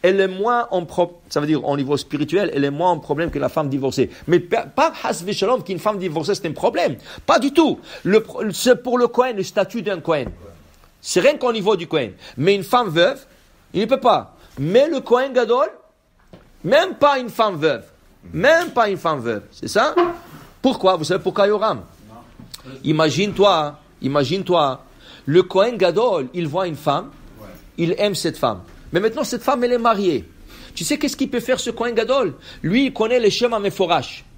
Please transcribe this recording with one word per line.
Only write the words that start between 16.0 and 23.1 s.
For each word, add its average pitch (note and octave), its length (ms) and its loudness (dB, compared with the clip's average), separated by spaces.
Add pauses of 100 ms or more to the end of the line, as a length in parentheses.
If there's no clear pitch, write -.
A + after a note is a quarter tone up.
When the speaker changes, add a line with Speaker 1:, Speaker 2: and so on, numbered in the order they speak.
Speaker 1:
même D#4 300 2
pas C#4+ 240 4
une B3 100 -6
femme G#3 280 0
veuve. C#3 280 0 (480)
Même D#4 380 2
pas A3+ 180 2
une G3 80 -2
femme D#3 240 -2
veuve. A2 220 -4 (100)
C'est - 160 -10
ça ? B3+ 260 2 (680)
Pourquoi ? F#3+ 340 2
Vous D#3 80 -4
savez F3 180 -2
pourquoi, G3 240 2
Yoram ? G3+ 360 0 (1000)
Imagine-toi, D#3 960 2 (240)